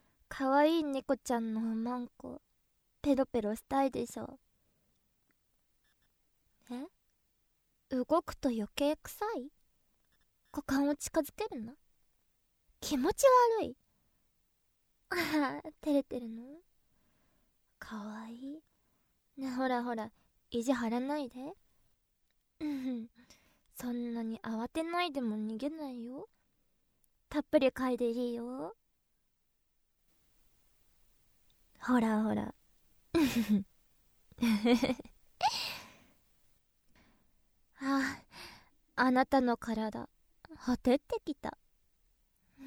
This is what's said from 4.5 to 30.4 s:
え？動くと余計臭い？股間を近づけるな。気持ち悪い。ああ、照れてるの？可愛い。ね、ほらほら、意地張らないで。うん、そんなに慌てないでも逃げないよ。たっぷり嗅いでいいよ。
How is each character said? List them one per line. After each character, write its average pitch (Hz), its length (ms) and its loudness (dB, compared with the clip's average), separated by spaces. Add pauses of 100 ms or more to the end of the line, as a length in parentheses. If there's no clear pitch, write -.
え？ 247 140 -8 (1120)
動 247 80 2 (180)
く - 140 -12
と 269 140 0
余 220 240 -2
計 285 220 2
臭 - 280 -8 (140)
い？ 262 120 -10 (1000)
股 294 100 -6
間 277 240 0
を 294 80 2
近 - 260 -2
づ 285 140 -6
け 427 200 -6
る 226 100 -8
な。 240 80 -14 (1080)
気 - 160 -2
持 262 160 2
ち - 120 0 (360)
悪 311 40 -2
い。 262 120 -8 (1300)
あ 302 540 0
あ、 320 40 -12 (140)
照 302 100 0
れ 277 120 4
て - 160 -6
る 240 80 -10
の？ 247 320 -14 (1200)
可 - 160 -12 (260)
愛 226 120 -14
い。 277 280 -12 (720)
ね、 269 140 -6
ほ 254 160 0
ら 247 160 2
ほ 240 140 -4
ら、 220 160 -8 (380)
意 233 120 0
地 254 100 2
張 240 160 2
ら 233 120 0
な 285 180 -2
い 277 100 -6
で。 262 260 -12 (1080)
う 311 40 -6
ん、 254 440 -4 (640)
そ 247 160 -6
ん 240 240 -4
な 233 80 -4
に 226 180 -4
慌 226 280 -4
て 320 160 -2
な 349 180 0
い 349 100 -2
で 269 80 -2
も 214 160 -2
逃 220 200 -4
げ 262 140 -2
な 311 200 -8
い 240 140 -10
よ。 277 240 -12 (1000)
た 302 120 -2
っ - 100 -4
ぷ - 80 6
り 254 120 6
嗅 254 240 -2
い - 20 -4
で 240 140 0
い 240 200 -2
い 240 40 -6
よ。 262 420 -8 (3000)